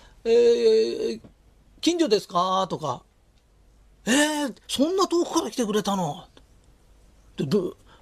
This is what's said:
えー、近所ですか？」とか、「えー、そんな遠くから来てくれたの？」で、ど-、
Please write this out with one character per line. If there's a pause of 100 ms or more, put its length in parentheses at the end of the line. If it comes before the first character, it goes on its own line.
(240)
え
ー、 (600)
近
所
で
す
か？」
と
か、 (1040)
「え
ー、 (120)
そ
ん
な
遠
く
か
ら
来
て
く
れ
た
の？」 (1080)
で、
ど-、 (260)